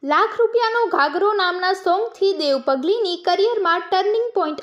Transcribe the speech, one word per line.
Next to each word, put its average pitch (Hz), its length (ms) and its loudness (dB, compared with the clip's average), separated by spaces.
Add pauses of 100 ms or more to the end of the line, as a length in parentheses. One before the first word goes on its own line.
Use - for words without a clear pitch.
લાખ 349 360 0
રૂપિયાનો 466 460 2
ઘાઘરો 349 480 2
નામના 370 400 0
સોંગથી 392 600 0
દેવ 285 320 0
પગલીની 349 520 0
કરિયરમાં 359 640 0
ટર્નિંગ 415 540 0
પોઇન્ટ 302 300 -2